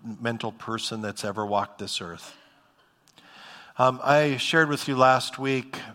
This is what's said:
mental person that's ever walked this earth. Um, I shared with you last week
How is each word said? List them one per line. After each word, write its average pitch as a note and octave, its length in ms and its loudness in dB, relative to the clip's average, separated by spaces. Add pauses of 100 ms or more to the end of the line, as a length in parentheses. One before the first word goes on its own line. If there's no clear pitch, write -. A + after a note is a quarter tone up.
mental A2+ 480 -6
person A2+ 500 -6
that's G#2 220 -8
ever G#2 220 -4
walked G2+ 340 -2
this - 220 -6
earth. - 340 -14 (1400)
Um, B2+ 260 4
I D3 340 4
shared D#3+ 300 2
with D3 200 -4
you C#3 100 0
last C3 420 4
week C3+ 400 -4 (140)